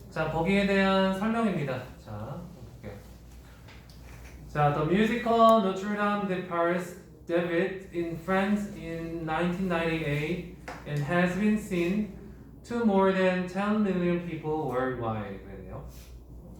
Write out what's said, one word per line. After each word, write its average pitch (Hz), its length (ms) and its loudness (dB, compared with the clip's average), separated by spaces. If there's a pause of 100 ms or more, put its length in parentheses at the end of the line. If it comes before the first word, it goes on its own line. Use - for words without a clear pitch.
(100)
자, 156 220 -2
거기에 196 340 4
대한 190 500 4
설명입니다. 190 680 0 (200)
자, 113 380 -10 (400)
볼게요. 98 160 -12 (1500)
자, 147 260 4
The 156 180 0
musical 226 720 6
Notre 196 340 -2
Dame 202 300 0
de 180 220 -4
Paris 170 500 0 (280)
debuted 170 720 0
in 165 200 -4
France 196 600 0
in 165 460 -8
nineteen 175 460 0
ninety-eight 160 880 0 (320)
and 147 160 -2
has 175 340 2
been 214 180 4
seen 190 640 -2 (460)
to 233 200 -2
more 190 280 6
than 185 340 2
ten 208 380 0
million 175 420 2
people 151 420 -2
worldwide. 113 760 -2
그랬네요. 95 440 -12 (720)